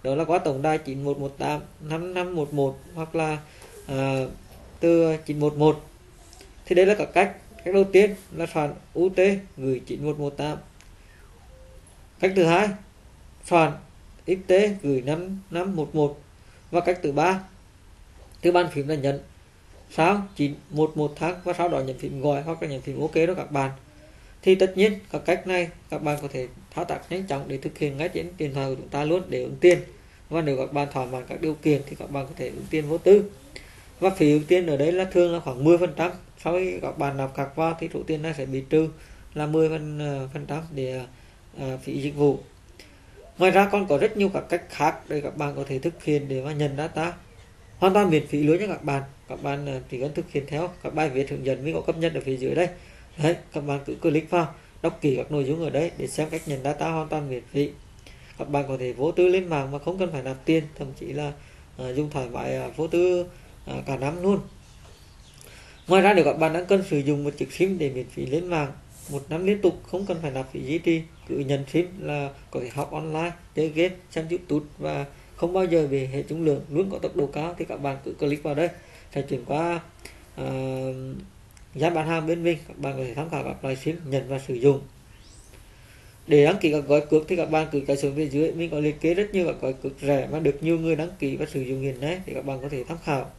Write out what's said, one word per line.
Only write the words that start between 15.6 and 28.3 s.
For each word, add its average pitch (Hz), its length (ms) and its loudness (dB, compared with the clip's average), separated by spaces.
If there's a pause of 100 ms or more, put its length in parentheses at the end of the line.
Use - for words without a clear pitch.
một 156 200 -4
một. 147 240 2 (520)
Và 170 100 2
cách 180 220 0
thứ 147 80 0
ba, 175 280 2 (1000)
từ 170 100 6
bàn 175 200 4
phím 143 160 -4
là 156 80 0
nhấn 139 240 0 (760)
sao 196 400 4
chín 143 180 0 (160)
một 156 280 0
một 147 180 -2
thang 175 280 -2
và 175 100 -2
sau 175 160 0
đó 147 100 0
nhấn 131 180 -6
phím 143 240 -8
gọi 143 200 2
hoặc 160 200 -6
là 160 80 -6
nhấn 131 120 -6
phím 135 200 -6
ok 156 140 -4
đó 165 180 4
các 143 180 -6
bạn. 135 200 0 (680)
Thì 190 140 6
tất 190 220 2
nhiên 202 160 4 (180)
các 151 140 -4
cách 185 220 0
này 180 220 0 (200)
các 151 140 -6
bạn 147 180 0
có 143 60 -8
thể 127 200 -8 (240)
thao - 140 -4
tác 147 260 -8
nhanh 190 120 -4
chóng 139 240 -4
để 139 100 -6
thực 147 200 -8
hiện 139 200 -2
ngay 170 120 -2
trên 175 280 -6